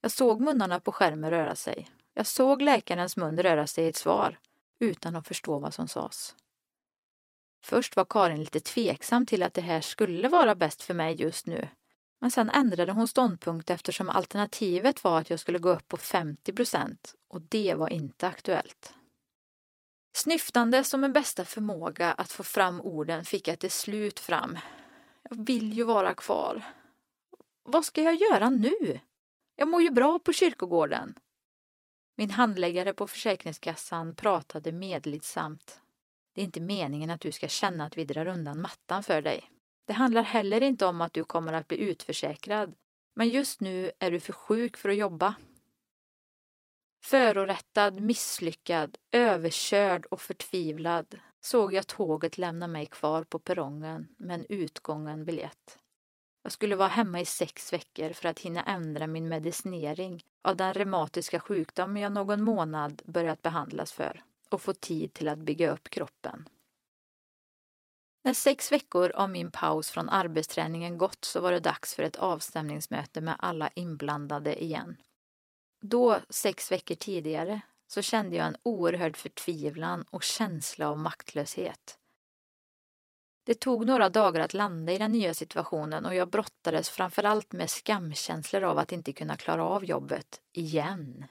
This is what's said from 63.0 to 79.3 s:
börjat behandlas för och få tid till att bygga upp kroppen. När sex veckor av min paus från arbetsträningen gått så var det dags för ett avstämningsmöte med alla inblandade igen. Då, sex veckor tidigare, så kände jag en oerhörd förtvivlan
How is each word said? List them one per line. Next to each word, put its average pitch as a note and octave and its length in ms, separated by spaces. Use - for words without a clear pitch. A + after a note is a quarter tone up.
börjat E3 360
behandlas D#3 500
för - 320
och G3+ 120
få F#3+ 120
tid D#3+ 400
till D3+ 140
att D3+ 120
bygga D#3 320
upp - 180
kroppen. - 600
När C4 100
sex - 380
veckor F3+ 400
av G3 180
min E3+ 220
paus D#3 380
från - 200
arbetsträningen E3 880
gått F#3 280
så - 160
var F3+ 100
det F3+ 80
dags - 360
för - 80
ett D#3 120
avstämningsmöte D#3 1040
med D#3+ 180
alla D#3+ 360
inblandade D3 880
igen. E3 340
Då, A3+ 380
sex - 420
veckor F#3 240
tidigare, E3+ 640
så - 140
kände G3 340
jag D#3+ 120
en D#3 160
oerhörd F3 540
förtvivlan D#3+ 920